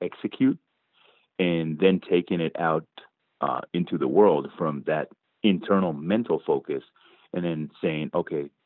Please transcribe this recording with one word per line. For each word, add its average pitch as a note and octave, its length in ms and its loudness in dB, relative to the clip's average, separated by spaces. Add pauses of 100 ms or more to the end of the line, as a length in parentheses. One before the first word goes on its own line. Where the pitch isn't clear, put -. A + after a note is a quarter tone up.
execute, C3 560 -2 (800)
and E2 400 0
then F#2+ 300 4
taking F2 320 0
it D#2+ 180 -4
out, D#2+ 280 0 (540)
uh, B1+ 220 -4 (100)
into F2 240 -2
the C#2+ 120 0
world D#2+ 480 6
from D2+ 300 -4
that D#2 220 -2 (340)
internal F#2+ 520 2
mental F2 520 -2
focus, C#2 360 -2 (520)
and F2+ 100 -4
then D#2 240 -4 (140)
saying, D#2 320 -2
"Okay, D#2+ 340 -4 (180)